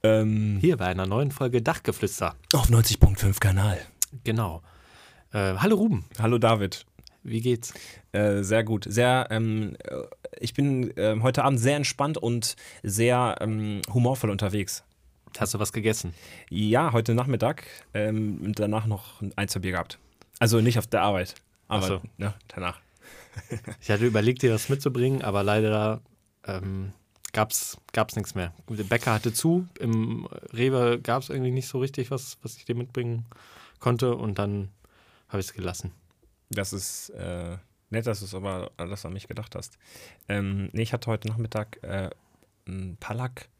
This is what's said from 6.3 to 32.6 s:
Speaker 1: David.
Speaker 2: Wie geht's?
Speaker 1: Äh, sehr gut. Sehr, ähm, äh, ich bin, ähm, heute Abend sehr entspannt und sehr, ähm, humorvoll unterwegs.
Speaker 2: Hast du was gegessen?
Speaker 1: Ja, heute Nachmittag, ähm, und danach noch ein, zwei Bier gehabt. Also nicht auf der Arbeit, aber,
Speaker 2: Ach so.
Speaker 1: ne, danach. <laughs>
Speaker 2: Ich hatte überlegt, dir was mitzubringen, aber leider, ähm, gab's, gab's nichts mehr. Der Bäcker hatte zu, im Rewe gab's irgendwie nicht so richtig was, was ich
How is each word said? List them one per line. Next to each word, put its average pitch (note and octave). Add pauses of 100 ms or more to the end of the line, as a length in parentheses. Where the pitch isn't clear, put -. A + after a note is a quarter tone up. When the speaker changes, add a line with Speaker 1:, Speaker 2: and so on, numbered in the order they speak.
Speaker 1:
David. A2 (380)
Speaker 2:
Wie A2+
geht's? A#2 (400)
Speaker 1:
Äh, G2+
sehr A2
gut. G#2+
Sehr, B2
ähm, A2
äh, - (420)
ich -
bin, C3+
ähm, G#2+
heute C3
Abend C3+
sehr C3+
entspannt D3
und A#2 (280)
sehr, A#2
ähm, G#2+ (120)
humorvoll B2
unterwegs. G2+ (540)
Speaker 2:
Hast A2
du A2
was G#2
gegessen? A2 (340)
Speaker 1:
Ja, A2+
heute A2+
Nachmittag, B2 (280)
ähm, G#2+
und G#2
danach G#2+
noch - (140)
ein, G2+
zwei -
Bier F#2
gehabt. F2 (400)
Also A2+
nicht A#2
auf G#2+
der G2+
Arbeit, F#2+ (320)
aber, G2
Speaker 2:
Ach F#2
so. F#2+ (160)
Speaker 1:
ne, G2+ (140)
danach. F2 (680)
<laughs> -
Speaker 2:
Ich -
hatte G#2+
überlegt, A2+
dir A#2+
was -
mitzubringen, C3+
aber G2+
leider, G#2+ (480)
ähm, F#2+ (400)
gab's, - (160)
gab's A2
nichts G#2
mehr. F2 (140)
Der G#2+
Bäcker A#2
hatte A2
zu, F3 (140)
im A2+ (280)
Rewe A#2+
gab's C3
irgendwie C3
nicht B2+
so -
richtig C3+
was, -
was -
ich -